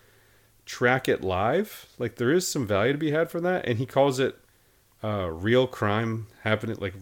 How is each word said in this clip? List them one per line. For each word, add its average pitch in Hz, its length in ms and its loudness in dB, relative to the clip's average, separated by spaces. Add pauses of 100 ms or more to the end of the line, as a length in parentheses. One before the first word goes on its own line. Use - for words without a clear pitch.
(640)
track 127 420 0
it - 160 2
live. 113 640 -2 (120)
Like, 120 160 -6
there 120 160 0
is 180 160 2
some 139 180 -4
value 104 280 2
to 143 40 -4
be 151 140 -2
had 160 180 0
from 170 140 -6
that, 180 240 0
and 117 100 0
he 131 80 -2
calls 135 340 2
it, 127 180 0 (640)
uh, 104 280 -2
real 113 360 2
crime 113 600 -2 (160)
happening, 107 360 -2
like, 95 220 -6